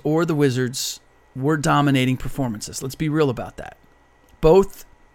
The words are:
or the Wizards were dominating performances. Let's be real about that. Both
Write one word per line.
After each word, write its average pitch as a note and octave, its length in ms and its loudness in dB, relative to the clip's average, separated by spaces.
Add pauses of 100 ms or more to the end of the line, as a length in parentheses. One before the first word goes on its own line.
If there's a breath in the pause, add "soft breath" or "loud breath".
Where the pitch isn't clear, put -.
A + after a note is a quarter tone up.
or D#3+ 200 2
the E3 100 0
Wizards B2+ 680 -2 (340)
were C#3 220 -2
dominating C#3 600 2
performances. B2 680 -8
Let's C3 120 -10
be D#3+ 140 -4
real D3 220 0
about G#2 260 -8
that. - 200 -16 (640)
Both F#3+ 440 4 (300)